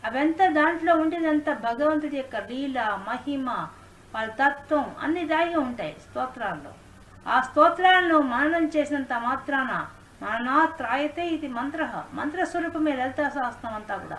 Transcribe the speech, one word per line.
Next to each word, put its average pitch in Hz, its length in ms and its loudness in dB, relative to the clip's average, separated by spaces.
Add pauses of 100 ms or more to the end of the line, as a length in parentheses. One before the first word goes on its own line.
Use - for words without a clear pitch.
అవంతా 311 400 2
దాంట్లో 330 500 4
ఉండేదంతా 320 580 2
భగవంతుడి 285 640 0
యొక్క 262 180 -8
లీల, 233 720 -4
మహిమ, 247 600 -4 (480)
వాళ్ళ 220 160 -4
తత్వం 285 680 0
అన్నీ 330 260 -2
దాగి 339 300 2
ఉంటాయి 240 400 -2 (140)
స్తోత్రాల్లో. 175 640 -6 (540)
ఆ 254 140 4
స్తోత్రాలను 349 800 6
మననం 302 480 2
చేసినంత 285 460 0
మాత్రాన, 240 760 -2 (340)
మననాత్రాయతే 269 1040 0
ఇది 311 200 -4
మంత్రః, 254 540 -4 (120)
మంత్రస్వరూపమే 320 760 -2
లలితా 262 320 -2
సహస్రనామం 247 520 -4
అంతా 208 220 -8
కూడా. 160 220 -10